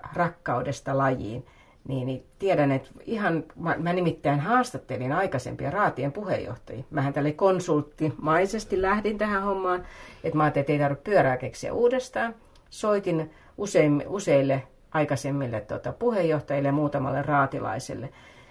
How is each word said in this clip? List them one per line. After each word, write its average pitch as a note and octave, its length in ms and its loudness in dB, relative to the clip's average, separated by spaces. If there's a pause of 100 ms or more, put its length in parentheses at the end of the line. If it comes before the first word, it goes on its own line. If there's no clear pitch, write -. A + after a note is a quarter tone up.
(140)
rakkaudesta C#3 840 -4
lajiin. C3 480 -2 (420)
Niin, C3 200 -4
niin C3 180 -6 (140)
tiedän, D3+ 320 4
että C3+ 180 -2 (160)
ihan, F#3+ 380 0 (120)
mä, E3 240 -2
mä E3+ 140 0
nimittäin D#3 460 0
haastattelin C#3+ 720 0
aikaisempia D3 600 -2
raatien D#3+ 400 0
puheenjohtajia. C#3+ 800 -6
Mähän C#3 240 -2
tälle D3 180 0
konsulttimaisesti F3+ 1500 0
lähdin G#3 360 2
tähän G#3 260 0
hommaan, F#3 420 0 (380)
että B2+ 140 0
mä D3+ 60 4
ajattelin, D3 200 2
että D3+ 100 0
ei D3 60 2
tarvitse C#3+ 240 0
pyörää C#3+ 340 4
keksiä - 360 -6
uudestaan. A#3+ 600 0 (340)
Soitin G3 600 0 (260)
usein, D3+ 500 4
useille C#3 560 2 (280)
aikaisemmille, C#3 720 -2
tota, - 320 -6
puheenjohtajille D#3 720 0
ja C#3 60 2
muutamalle C#3+ 480 0
raatilaiselle C3+ 880 -2 (420)